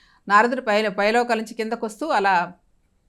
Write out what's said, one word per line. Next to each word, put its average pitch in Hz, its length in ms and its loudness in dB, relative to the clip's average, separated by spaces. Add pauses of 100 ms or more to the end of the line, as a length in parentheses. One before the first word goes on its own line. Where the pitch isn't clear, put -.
(280)
నారదుడు 240 340 4
పై-, 214 280 0
పైలోకాల 220 480 0
నుంచి 226 160 -8
కిందకు 220 320 -6
వస్తూ 220 220 -8
అలా 196 460 0 (560)